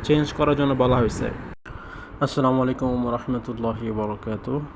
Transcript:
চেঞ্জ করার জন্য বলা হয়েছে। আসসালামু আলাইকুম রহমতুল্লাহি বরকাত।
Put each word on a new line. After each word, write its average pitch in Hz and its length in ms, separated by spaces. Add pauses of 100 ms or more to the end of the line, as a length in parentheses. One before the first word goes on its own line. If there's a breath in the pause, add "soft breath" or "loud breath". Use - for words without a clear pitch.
চেঞ্জ 151 300
করার 147 220
জন্য 139 220
বলা 127 200
হয়েছে। 117 320 (880 loud breath)
আসসালামু 131 420
আলাইকুম 127 460
রহমতুল্লাহি 117 840
বরকাত। 107 680 (160)